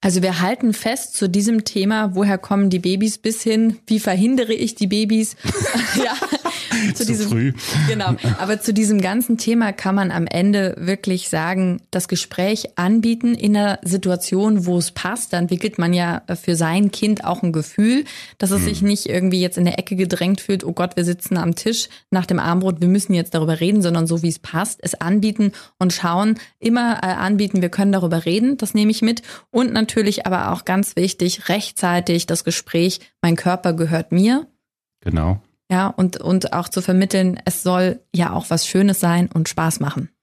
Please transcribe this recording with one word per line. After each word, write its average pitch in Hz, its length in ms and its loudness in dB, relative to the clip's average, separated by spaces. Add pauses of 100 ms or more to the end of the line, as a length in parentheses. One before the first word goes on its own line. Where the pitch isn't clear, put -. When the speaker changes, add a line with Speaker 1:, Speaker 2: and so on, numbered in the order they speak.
Speaker 1:
Also 185 220 2
wir 180 180 0
halten 220 320 0
fest - 440 -6
zu 196 120 0
diesem 208 360 2
Thema, 208 500 0
woher 196 240 2
kommen 196 320 2
die 185 80 2
Babys, 190 400 0
bis 226 240 -4
hin, 226 440 2
wie 220 140 2
verhindere 220 540 2
ich 226 200 -2
die 208 120 -2
Babys? 214 540 0
<laughs> - 60 -8 (560)
Ja, 247 120 -2 (800)
zu 240 100 -4
Speaker 2:
Zu - 20 -4
Speaker 1:
diesem, 208 220 -2
Speaker 2:
früh. 120 240 0 (360)
Speaker 1:
genau. 196 280 0 (220)
Aber 208 220 -2
zu 220 140 0
diesem 208 260 4
ganzen 220 380 0
Thema 226 340 0
kann 190 220 -2
man 196 160 2
am 170 160 -2
Ende 196 520 2
wirklich 185 500 -2
sagen, 180 520 -2 (100)
das 180 180 -4
Gespräch - 680 -4
anbieten 226 580 2
in 208 220 2
einer 202 260 2
Situation, 185 840 0
wo 180 120 2
es 170 120 -2
passt. - 420 -6
Da 180 60 -2
entwickelt 180 400 -2
man 170 160 2
ja 175 280 -2 (180)
für 175 140 0
sein 170 360 2
Kind 208 340 -2
auch 175 180 -2
ein 175 100 0
Gefühl, 214 520 0 (340)
dass - 120 0
es 196 100 0
Speaker 2:
Hm. 90 80 0
Speaker 1:
sich 170 140 -2
nicht 202 240 0
irgendwie 185 340 2
jetzt 180 180 -2
in 180 60 4
der 175 140 0
Ecke 190 180 -4
gedrängt 180 440 0
fühlt, 196 240 -2
„Oh 170 80 -6
Gott, 175 240 -4
wir 175 80 0
sitzen 175 340 -2
am 170 160 0
Tisch - 340 -4 (220)
nach 185 160 0
dem 180 120 0
Abendbrot, 180 420 0
wir 175 80 4
müssen 196 260 2
jetzt 170 200 -2
darüber 160 260 0
reden“, 202 220 2
sondern 170 240 2
so, 165 160 0
wie 170 60 2
es 160 100 -2
passt, - 440 -6
es - 180 -4
anbieten 208 520 2 (260)
und 180 140 2
schauen, 190 460 0 (200)
immer, 233 440 2
äh, - 40 -2
anbieten, 190 560 0
„Wir 175 80 0
können 196 220 2
darüber 170 340 2
reden“, 226 320 2
das - 160 -4
nehme 208 160 4
ich 220 120 0
mit. 226 200 0 (280)
Und 247 220 2
natürlich 220 540 0
aber 185 260 0
auch 175 120 -6
ganz 190 320 0
wichtig, 180 520 -2
rechtzeitig 175 800 0
das - 180 -4
Gespräch, 170 560 -2 (220)
„Mein 170 140 4
Körper 180 360 0
gehört 165 400 -2
mir.“ 226 340 4 (540)
Speaker 2:
Genau. 82 400 0 (300)
Speaker 1:
Ja, 190 180 2
und, 185 300 0
und 185 340 0
auch 175 160 -2
zu - 120 -4
vermitteln, 185 640 2
es - 180 -2
soll 180 380 0 (140)
ja 170 180 0
auch 175 180 -6
was 165 160 -2
Schönes 190 340 2
sein 175 320 2
und 160 160 0
Spaß 165 320 -2
machen. 143 300 -6 (120)